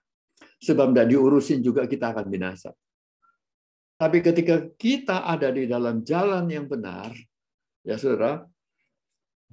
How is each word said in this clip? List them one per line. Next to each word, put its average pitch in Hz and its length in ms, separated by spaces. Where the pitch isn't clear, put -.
Sebab 135 320
nggak 117 160
diurusin 139 480
juga 127 300
kita 127 260
akan 104 160
binasa. 92 400
Tapi 160 240
ketika 170 400
kita 226 480
ada 143 240
di 131 160
dalam 117 400
jalan 180 400
yang 147 240
benar, 101 400
ya, 110 160
saudara, 127 480